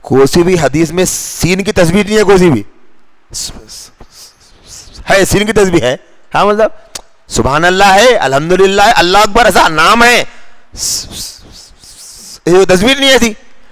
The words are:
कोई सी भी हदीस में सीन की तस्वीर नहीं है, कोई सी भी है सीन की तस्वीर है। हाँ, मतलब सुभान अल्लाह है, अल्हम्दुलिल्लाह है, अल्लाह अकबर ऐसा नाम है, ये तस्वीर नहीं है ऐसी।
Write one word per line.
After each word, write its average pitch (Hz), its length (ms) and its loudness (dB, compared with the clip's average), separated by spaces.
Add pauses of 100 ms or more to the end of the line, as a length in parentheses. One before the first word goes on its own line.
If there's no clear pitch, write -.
कोई 135 240 2
सी 175 160 0
भी 185 140 0
हदीस 156 340 -2
में 180 160 -2
सीन - 560 -6
की 208 100 -4
तस्वीर 185 320 0
नहीं 214 120 -2
है, 214 60 2
कोई 196 140 4
सी 180 120 4
भी 113 160 -2 (2500)
है 190 200 0
सीन 202 200 -2
की 214 80 -4
तस्वीर 190 320 0
है। 135 140 -4 (320)
हाँ, 165 140 0
मतलब 208 320 0 (520)
सुभान 135 360 -2
अल्लाह 190 280 2
है, 233 240 4
अल्हम्दुलिल्लाह 185 720 0
है, 233 80 2
अल्लाह 180 280 2
अकबर 214 240 2
ऐसा 190 220 2
नाम 180 340 2
है, 233 160 2 (2250)
ये 185 200 4
तस्वीर 214 320 0
नहीं 269 100 0
है 269 60 4
ऐसी। 226 200 0 (360)